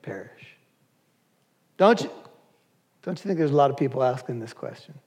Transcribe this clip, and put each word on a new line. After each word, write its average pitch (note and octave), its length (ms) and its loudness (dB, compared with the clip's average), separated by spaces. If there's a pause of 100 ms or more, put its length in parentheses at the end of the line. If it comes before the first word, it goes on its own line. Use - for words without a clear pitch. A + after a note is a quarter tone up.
perish." - 540 -14 (1200)
Don't G#3 240 6
you, - 100 -6 (920)
don't F3+ 160 -8
you - 100 -12
think F#3 100 -2
there's D3+ 120 2
a C#3+ 60 2
lot C#3+ 140 6
of C3+ 60 -6
people C3+ 260 -2
asking B2+ 380 -2
this A2+ 120 -12
question? - 420 -16 (120)